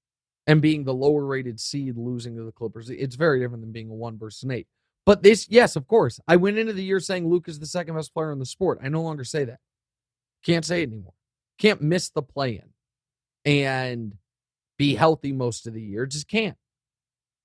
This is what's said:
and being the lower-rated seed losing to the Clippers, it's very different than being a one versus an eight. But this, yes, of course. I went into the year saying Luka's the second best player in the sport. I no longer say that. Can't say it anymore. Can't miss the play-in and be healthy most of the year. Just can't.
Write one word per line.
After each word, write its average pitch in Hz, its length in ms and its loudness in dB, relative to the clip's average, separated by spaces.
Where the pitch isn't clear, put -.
and 156 160 6
being 151 220 2
the 131 100 -2
lower-rated 135 680 0
seed 135 380 -6
losing 120 380 -8
to 113 80 -10
the 113 80 -12
Clippers, 113 380 -10
it's 131 260 -8
very 143 240 2
different 120 220 -6
than 113 100 -14
being 113 180 -12
a 110 40 -12
one 113 240 -10
versus 107 260 -14
an 131 80 -6
eight. 117 160 -8
But 202 180 6
this, 208 260 8
yes, 220 280 6
of 139 100 -6
course. 185 400 2
I 165 80 6
went 196 220 4
into 220 160 -2
the 190 100 -6
year 190 160 -2
saying 180 300 -4
Luka's 170 300 -2
the 156 60 -12
second 165 300 -8
best 160 180 -8
player 156 180 -4
in 143 80 -8
the 131 60 -6
sport. 165 380 -2
I 135 60 -6
no 160 120 0
longer 156 220 -6
say 143 220 -4
that. 117 140 -14
Can't 165 240 0
say 170 160 -2
it 143 80 -4
anymore. 107 240 -14
Can't 208 240 2
miss 160 280 0
the 156 120 -4
play-in 131 480 -6
and 131 720 0
be 143 180 2
healthy 156 360 4
most 123 360 -4
of 113 60 -10
the 110 80 -10
year. 107 240 -6
Just 143 220 -10
can't. 214 300 -2